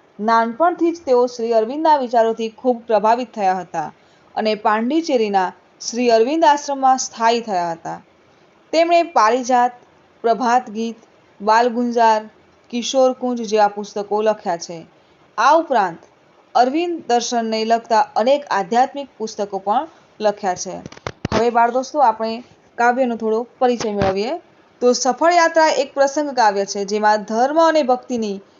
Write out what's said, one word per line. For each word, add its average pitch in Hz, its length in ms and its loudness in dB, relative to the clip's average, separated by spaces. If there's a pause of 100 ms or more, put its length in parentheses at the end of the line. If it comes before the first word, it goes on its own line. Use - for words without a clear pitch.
(200)
નાનપણથી 233 720 0
જ 339 140 -12
તેઓ 247 200 4
શ્રી 233 280 -4
અરવિંદના 285 440 2
વિચારોથી 226 520 0
ખૂબ 233 380 -2
પ્રભાવિત 226 460 0
થયા 196 200 0
હતા 170 400 -8 (420)
અને 214 200 -2
પાંડિચેરીના 220 1000 0 (280)
શ્રી 240 280 -2
અરવિંદ 254 360 2
આશ્રમમાં 277 520 2
સ્થાયી 233 440 -2
થયા 180 300 -4
હતા. 165 300 -12 (680)
તેમણે 339 320 4
પારિજાત, 247 680 2 (500)
પ્રભાત 233 480 0
ગીત, 220 260 -8 (460)
બાલગુંજાર, 226 880 2 (400)
કિશોરકુંજ 247 720 -2
જેવા 208 260 2
પુસ્તકો 202 540 -4
લખ્યા 208 360 -2
છે. 170 280 -14 (520)
આ 262 180 4
ઉપરાંત 226 420 0 (580)
અરવિંદ 320 520 0
દર્શનને 226 580 -2
લગતા 226 340 0 (160)
અનેક 269 360 2
આધ્યાત્મિક 247 680 -2
પુસ્તકો 202 420 -8
પણ 226 280 -4 (320)
લખ્યા 208 360 -2
છે. 175 220 -12 (560)
હવે 226 160 2
બાળ 233 220 2
દોસ્તો, 262 280 -4
આપણે 226 440 0 (320)
કાવ્યનો 240 400 0
થોડો 220 320 -4 (120)
પરિચય 233 320 0
મેળવીએ. 202 500 -2 (400)
તો 247 120 4
સફળ 269 400 0
યાત્રા 330 340 4
એક 277 260 -2
પ્રસંગ 277 420 -2
કાવ્ય 202 300 2
છે 202 200 -8
જેમાં 214 380 0
ધર્મ 269 440 0
અને 311 160 2
ભક્તિની 233 580 -4 (180)